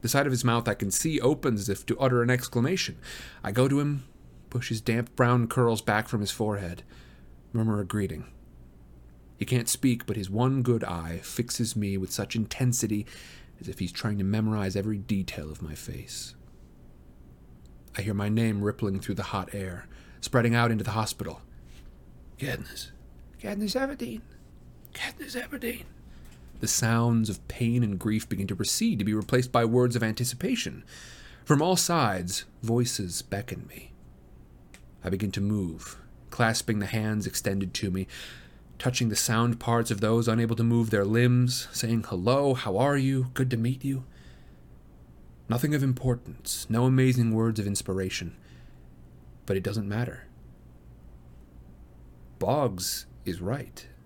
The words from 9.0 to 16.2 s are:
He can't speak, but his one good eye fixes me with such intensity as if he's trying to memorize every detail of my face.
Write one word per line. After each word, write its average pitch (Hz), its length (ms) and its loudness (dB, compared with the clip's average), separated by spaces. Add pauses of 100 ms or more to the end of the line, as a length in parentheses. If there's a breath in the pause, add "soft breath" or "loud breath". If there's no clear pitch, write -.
He - 80 -2
can't 120 240 0
speak, - 360 2
but 107 120 -4
his 95 120 -6
one 127 340 2
good 117 200 2
eye 85 360 -6
fixes - 540 -4
me 101 240 0
with 95 140 -4
such - 240 -6
intensity 113 680 0 (560 loud breath)
as - 80 -10
if - 100 -10
he's 87 140 -4
trying 104 240 -2
to 98 80 0
memorize 104 500 0
every 104 220 -2
detail 95 520 -4
of 76 120 -12
my 76 140 -8
face. - 600 -12 (1600)